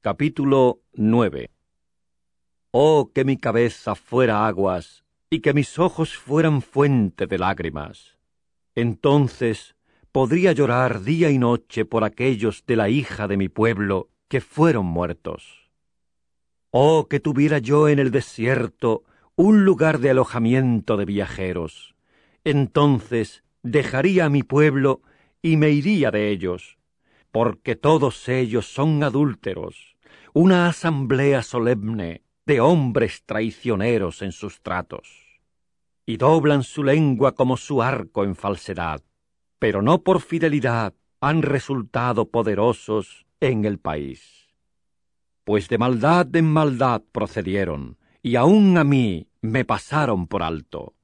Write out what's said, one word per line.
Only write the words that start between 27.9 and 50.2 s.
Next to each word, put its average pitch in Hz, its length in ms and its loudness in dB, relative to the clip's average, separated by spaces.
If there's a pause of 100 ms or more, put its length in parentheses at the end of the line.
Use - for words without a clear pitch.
ellos 120 360 -2
son 151 380 -2
adúlteros, 117 920 -6 (360)
una 175 340 4
asamblea 139 760 0
solemne 110 800 -4 (220)
de 139 160 0
hombres 127 640 0
traicioneros 107 960 -4
en 98 100 -8
sus - 300 -16
tratos. - 800 -12 (640)
Y 113 120 -6
doblan 147 460 4
su 147 200 -8
lengua 135 520 2
como 127 220 0
su 131 260 -4
arco 117 400 -4
en 98 120 -4
falsedad, 87 680 -8 (560)
pero 101 220 0
no 147 220 2
por 185 180 2
fidelidad 127 720 -2 (260)
han 156 220 0
resultado 123 880 -4
poderosos 110 960 -4 (160)
en 120 240 -2
el 104 140 -4
país. - 760 -12 (880)
Pues 104 240 -2
de 120 100 -2
maldad 127 580 0
en 165 100 4
maldad 135 560 0 (100)
procedieron, 92 840 -6 (240)
y 120 140 -2
aun 185 420 6
a 160 60 4
mí 123 440 0 (140)
me 120 240 -2
pasaron 120 640 -2